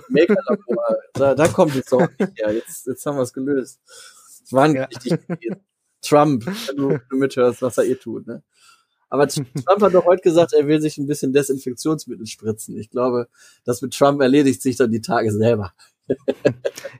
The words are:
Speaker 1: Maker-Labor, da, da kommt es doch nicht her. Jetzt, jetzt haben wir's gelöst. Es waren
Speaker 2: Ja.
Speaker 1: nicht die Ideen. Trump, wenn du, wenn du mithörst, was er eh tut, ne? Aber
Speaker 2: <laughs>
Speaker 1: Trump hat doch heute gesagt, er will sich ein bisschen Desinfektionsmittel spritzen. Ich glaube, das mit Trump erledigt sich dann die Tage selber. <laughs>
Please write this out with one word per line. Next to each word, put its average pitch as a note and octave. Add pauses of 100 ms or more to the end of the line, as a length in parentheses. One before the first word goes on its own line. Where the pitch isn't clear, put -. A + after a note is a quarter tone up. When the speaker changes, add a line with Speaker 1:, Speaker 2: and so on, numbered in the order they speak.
Speaker 1:
Maker-Labor, F3+ (160)
da, C3+
da D3+
kommt D#3
es C3
doch C3 (100)
nicht -
her. G#2+
Jetzt, -
jetzt -
haben C#3+
wir's B2+
gelöst. C3+ (640)
Es -
waren C#3+
Speaker 2:
Ja. C3
Speaker 1:
nicht B2
die - (240)
Ideen. - (360)
Trump, D3
wenn G3
du, C#3
wenn D3
du C3
mithörst, B2+
was B2+
er B2
eh B2
tut, A2
ne? A2+ (680)
Aber C3+
Speaker 2:
<laughs> C3+
Speaker 1:
Trump G3+
hat F#3+
doch F3
heute F3+
gesagt, E3
er D3+
will D3+
sich D3+
ein C#3+
bisschen C#3+
Desinfektionsmittel C3+
spritzen. -
Ich -
glaube, B2 (360)
das A#2
mit B2+
Trump C#3+
erledigt C3+
sich B2+
dann A#2+
die A2+
Tage A2+
selber. G#2+ (340)
<laughs> - (760)